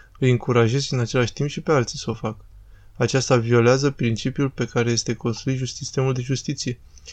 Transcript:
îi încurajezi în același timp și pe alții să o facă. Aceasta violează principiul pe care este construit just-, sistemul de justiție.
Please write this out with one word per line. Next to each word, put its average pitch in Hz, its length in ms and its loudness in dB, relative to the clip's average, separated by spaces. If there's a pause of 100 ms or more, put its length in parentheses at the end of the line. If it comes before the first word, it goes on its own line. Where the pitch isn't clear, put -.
(200)
îi 131 100 4
încurajezi 120 640 2
în 127 60 0
același 120 340 0
timp 143 160 -2
și - 120 -10
pe 165 100 -2
alții 135 280 0
să - 100 -8
o 113 40 -2
facă. - 320 -8 (500)
Aceasta 127 400 2
violează 120 560 4
principiul 131 580 -2
pe 123 160 -4
care 120 260 0
este 117 220 -2
construit 127 440 -4
just-, 127 180 -6
sistemul 131 380 -2
de 127 80 -6
justiție. 131 580 -6 (340)